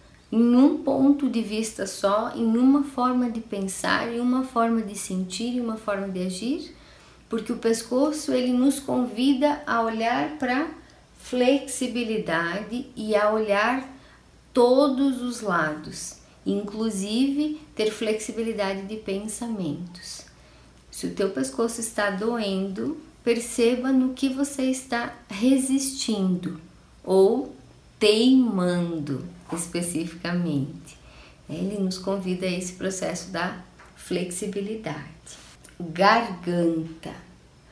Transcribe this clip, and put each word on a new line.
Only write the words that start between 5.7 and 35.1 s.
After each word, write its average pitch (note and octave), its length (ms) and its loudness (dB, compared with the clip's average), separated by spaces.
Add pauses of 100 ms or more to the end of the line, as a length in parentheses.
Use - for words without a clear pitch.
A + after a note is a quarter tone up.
forma G3 320 -4
de F#3 180 -4
agir, G#3+ 480 -6 (540)
porque A3+ 240 -4
o A3 60 -6
pescoço, C4 760 0
ele B3+ 200 2
nos C4 280 4
convida B3+ 840 2
a A3+ 160 0
olhar A#3 580 -2
pra C4 300 -2 (520)
flexibilidade A3 1800 0
e G#3+ 180 -2
a G#3 160 4
olhar A3 580 2 (640)
todos C4 680 4
os A#3 200 -6
lados, D#3 760 -4 (280)
inclusive A3 1160 -2 (160)
ter A3 160 0
flexibilidade G#3+ 920 -2
de G3+ 140 -8
pensamentos. G3+ 1300 -6 (680)
Se - 160 -6
o - 80 -6
teu G3 160 0
pescoço A#3 500 -2
está G#3 300 -2
doendo, G#3 880 -2 (260)
perceba A#3+ 680 2
no C4 220 4
que C#4 140 0
você C4 360 -2
está B3+ 500 -2 (140)
resistindo G3+ 1300 2 (440)
ou G3 500 4 (440)
teimando F3+ 1300 4 (280)
especificamente. E3+ 1500 -4 (500)
Ele F#3 300 -4
nos F#3 200 -2
convida F#3 480 -4
a F3+ 40 -2
esse F3+ 240 -6
processo F#3 560 -6
da F3+ 280 -6 (360)
flexibilidade. F#3+ 1120 -6 (760)